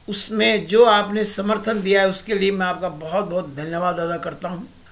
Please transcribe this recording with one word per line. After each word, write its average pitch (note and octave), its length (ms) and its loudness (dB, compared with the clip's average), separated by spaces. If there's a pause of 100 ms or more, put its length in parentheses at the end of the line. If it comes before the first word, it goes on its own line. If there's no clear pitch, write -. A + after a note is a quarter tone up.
उसमें G#3 580 0
जो G#3+ 200 8
आपने G#3 400 4
समर्थन G#3+ 560 -2
दिया G3 180 4
है, G3 100 4
उसके G3 240 -6
लिए G3 160 2
मैं F#3 160 0
आपका F3 240 -4
बहुत D#3+ 360 -4
बहुत E3+ 280 -6
धन्यवाद E3+ 440 -4
अदा E3+ 200 -4
करता F3 300 -8
हूं। F3+ 120 -8 (320)